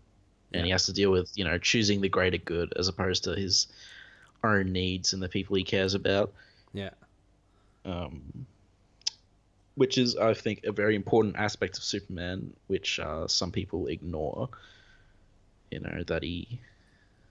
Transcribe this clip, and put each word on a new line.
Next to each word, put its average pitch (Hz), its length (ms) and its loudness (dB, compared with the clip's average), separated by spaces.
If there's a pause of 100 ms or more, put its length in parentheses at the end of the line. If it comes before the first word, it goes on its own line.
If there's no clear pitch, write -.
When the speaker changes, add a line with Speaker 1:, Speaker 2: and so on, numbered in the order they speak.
(520)
Speaker 1:
and 87 100 0
he 85 60 0
Speaker 2:
Yeah. 92 60 2
Speaker 1:
has 90 120 2
to 98 60 -4
deal 98 180 4
with, 90 260 2
you 98 80 -2
know, 85 140 0
choosing 104 420 4
the 98 80 2
greater 92 300 2
good 85 380 -4
as 92 120 0
opposed 92 360 -2
to 87 100 -2
his 95 320 0 (800)
own 98 280 4
needs 92 400 0
and 95 100 -4
the 90 60 -2
people 98 280 0
he 92 80 2
cares 95 300 2
about. 98 380 2 (400)
Speaker 2:
Yeah. 98 180 -8 (920)
Speaker 1:
Um, 87 640 -10 (1300)
which 135 240 2
is, 120 180 2
I 110 180 4
think, - 300 -4
a 104 80 0
very 104 220 4
important 104 420 4
aspect 104 420 -2
of - 60 -10
Superman, 92 680 -6 (160)
which, - 320 -2
uh, 80 280 -4
some 90 220 0
people 87 360 -4
ignore. 82 640 -4 (1200)
You - 100 -8
know, - 280 -6
that 82 160 0
he 87 360 -8 (680)